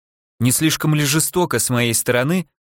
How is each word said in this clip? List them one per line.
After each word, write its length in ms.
Не 120
слишком 440
ли 100
жестоко 540
с 100
моей 240
стороны 540